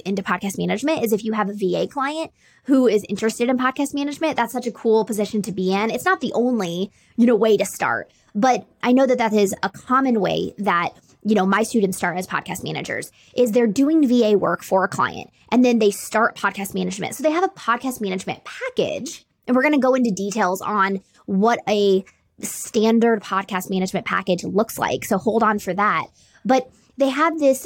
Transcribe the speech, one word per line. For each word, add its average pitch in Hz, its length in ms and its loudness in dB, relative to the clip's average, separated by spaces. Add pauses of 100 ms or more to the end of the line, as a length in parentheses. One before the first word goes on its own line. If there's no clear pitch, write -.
into 196 160 -4
podcast 190 380 -4
management, 220 440 -2
is 202 80 0
if 214 120 -2
you 220 100 -4
have 208 160 -2
a 202 40 -8
V 185 220 -2
A - 120 -2
client 294 440 -6 (340)
who 262 220 4
is 202 220 2
interested 226 400 -2
in 262 80 2
podcast 262 380 -2
management, 285 400 -4
that's 233 180 -2
such 247 140 -4
a 214 40 -6
cool 220 340 2
position 208 360 -2
to 190 100 -6
be 190 220 -2
in. 208 160 0
It's 254 160 -4
not 370 160 2
the 233 120 -4
only, 214 580 -2 (240)
you 233 100 4
know, 240 100 4
way 214 220 4
to 202 80 0
start, 117 460 -4 (240)
but 240 320 2 (160)
I 240 80 2
know 262 160 6
that 247 100 2
that 220 160 0
is 202 300 4
a 190 60 0
common 254 520 0
way 160 380 -2
that, 175 300 0 (340)
you 214 100 2
know, 190 140 2
my 196 160 2
students 196 340 0
start 170 200 -4
as 185 100 -6
podcast 165 360 -6
managers, - 480 -8 (240)
is 240 180 2
they're 240 120 4
doing 277 420 4
V 240 160 4
A 214 120 4
work 175 280 0
for 190 200 0
a 196 40 0
client - 440 -4 (200)
and 247 140 4
then 240 140 4
they 214 100 6
start - 480 -2
podcast 196 380 -4
management. 185 400 -6
So 254 80 -10
they 311 80 2
have 339 120 0
a 381 60 0
podcast 247 520 -4
management 190 440 -6
package, - 800 -6 (220)
and 247 80 2
we're 262 80 2
gonna 302 160 2
go 254 160 2
into 240 160 2
details 190 500 -2
on 196 400 -2 (240)
what 208 420 2
a 196 380 2 (340)
standard 226 840 0
podcast 190 480 -6
management 190 340 -4
package 180 380 -2
looks - 340 -2
like. - 280 -4
So 202 120 0
hold 220 240 0
on 220 160 2
for 190 160 -6
that. 190 320 0 (400)
But 254 240 2 (280)
they 269 120 2
have 320 300 0
this 269 260 2